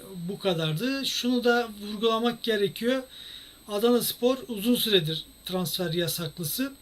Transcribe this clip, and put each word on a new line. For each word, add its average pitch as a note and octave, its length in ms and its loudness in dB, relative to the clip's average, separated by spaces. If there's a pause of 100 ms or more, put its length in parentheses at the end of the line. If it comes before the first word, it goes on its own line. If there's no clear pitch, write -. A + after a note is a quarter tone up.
(300)
bu G3+ 100 -6
kadardı. F#3+ 680 0
Şunu B3 380 0
da A#3+ 260 2 (120)
vurgulamak A3+ 640 0
gerekiyor. A3+ 600 0 (640)
Adana A3+ 340 4
Spor B3 360 2 (100)
uzun A3+ 280 2
süredir E3 500 2 (200)
transfer F3+ 480 -2
yasaklısı. E3+ 880 -2